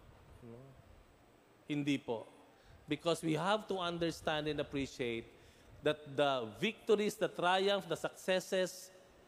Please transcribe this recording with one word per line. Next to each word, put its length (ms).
No? 160
Hindi 300
po. 320
Because 400
we 160
have 320
to 80
understand 720
and 80
appreciate 640
that 240
the 260
victories, 560
the 160
triumph, 560
the 80
successes, 960